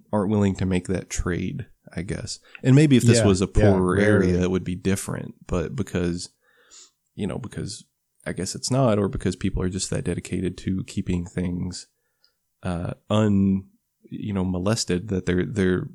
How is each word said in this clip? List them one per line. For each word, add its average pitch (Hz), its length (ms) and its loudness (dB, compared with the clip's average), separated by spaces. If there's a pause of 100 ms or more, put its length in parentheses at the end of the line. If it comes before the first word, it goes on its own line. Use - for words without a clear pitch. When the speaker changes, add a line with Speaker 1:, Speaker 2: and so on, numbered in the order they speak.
(120)
Speaker 1:
aren't 104 180 0
willing 101 260 2
to 95 100 -2
make 92 220 0
that 92 220 -4
trade, 90 560 -4 (280)
I 87 80 -6
guess. - 360 -8 (240)
And 131 140 6
maybe 143 200 6
if 117 80 6
this 120 140 8
Speaker 2:
Yeah, 107 80 4
Speaker 1:
was 95 160 4
a 92 120 2
Speaker 2:
yeah, 107 160 6
Speaker 1:
poorer 92 280 2
area, 98 340 4
Speaker 2:
rarely. 90 120 2
Speaker 1:
it 90 60 2
would 92 140 0
be 90 100 -4
different. 92 600 -4 (120)
But - 280 -4
because, 87 560 -4 (840)
you 101 120 -6
know, - 120 -6
because - 460 -10 (420)
I 90 60 -6
guess 90 220 -8
it's - 160 -6
not, 123 280 2
or 98 100 2
because - 280 -2
people 92 260 -2
are 92 80 0
just 92 200 -6
that 104 140 -4
dedicated 92 540 -4
to 95 260 -4
keeping 90 400 -4
things, 90 640 -6 (760)
uh, 90 320 -6 (140)
un-, 98 560 4 (460)
you - 220 -8
know, 95 120 -2
molested, 92 640 -2
that 95 180 -4
they're, 90 200 0
they're 92 480 0